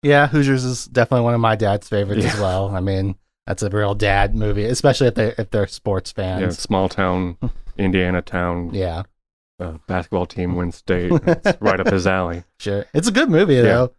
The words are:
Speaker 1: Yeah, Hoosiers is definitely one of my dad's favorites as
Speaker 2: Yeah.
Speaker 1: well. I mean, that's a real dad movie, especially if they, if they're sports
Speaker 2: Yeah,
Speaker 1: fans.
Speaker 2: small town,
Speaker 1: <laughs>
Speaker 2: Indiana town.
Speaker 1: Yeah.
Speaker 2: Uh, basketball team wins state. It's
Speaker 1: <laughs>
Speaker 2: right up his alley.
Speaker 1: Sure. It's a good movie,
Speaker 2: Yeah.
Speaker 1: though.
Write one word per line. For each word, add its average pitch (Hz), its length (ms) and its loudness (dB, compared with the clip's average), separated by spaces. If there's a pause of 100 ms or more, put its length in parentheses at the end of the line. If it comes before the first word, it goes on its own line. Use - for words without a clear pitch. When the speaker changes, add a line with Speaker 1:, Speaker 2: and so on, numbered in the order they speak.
Speaker 1:
Yeah, 143 260 6
Hoosiers 135 360 2
is 127 220 -6
definitely 120 380 2
one 120 100 2
of 117 60 0
my 113 160 2
dad's 104 320 0
favorites 101 360 0
as - 100 0
Speaker 2:
Yeah. 104 60 -4
Speaker 1:
well. 95 340 0
I 92 60 -2
mean, 95 360 -2 (300)
that's - 160 -6
a 104 80 -2
real 104 240 0
dad 101 400 2
movie, 104 300 0
especially 127 440 2
if 113 60 0
they, 113 240 0
if 110 120 -6
they're 104 160 0
sports - 500 -6
Speaker 2:
Yeah, 92 240 -4
Speaker 1:
fans. 90 180 -4
Speaker 2:
small 95 300 0
town, 92 480 -2 (220)
Speaker 1:
<laughs> - 200 -12
Speaker 2:
Indiana 92 440 0
town. 87 520 -4
Speaker 1:
Yeah. 90 280 -4 (560)
Speaker 2:
Uh, 85 180 -10 (100)
basketball 92 400 -2
team 87 300 -4
wins 87 200 -4
state. 90 360 -2
It's 170 440 2
Speaker 1:
<laughs> - 40 -14
Speaker 2:
right 95 200 0
up 247 80 0
his 92 180 0
alley. 87 380 -2 (140)
Speaker 1:
Sure. 101 360 -4
It's 170 140 0
a 220 40 -2
good 269 160 2
movie, 165 280 4
Speaker 2:
Yeah. 123 60 6
Speaker 1:
though. 120 360 2